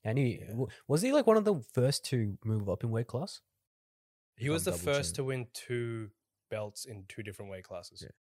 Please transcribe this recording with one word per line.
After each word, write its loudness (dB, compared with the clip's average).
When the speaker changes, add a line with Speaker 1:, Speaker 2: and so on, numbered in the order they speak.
Speaker 1:
And 0
he, 2
Speaker 2:
Yeah. -14
Speaker 1:
w-, -4
was 4
he, 2
like, 6
one 8
of 2
the 2
first 2
to 0
move 0
up 0
in 0
weight 0
class? -6
Speaker 2:
He -2
was 2
the 2
Speaker 3:
Become -2
double 4
Speaker 2:
first 0
Speaker 3:
champ. -6
Speaker 2:
to -2
win -2
two -4
belts -6
in -14
two -12
different -10
weight -12
classes. -14
Speaker 3:
Yeah. -16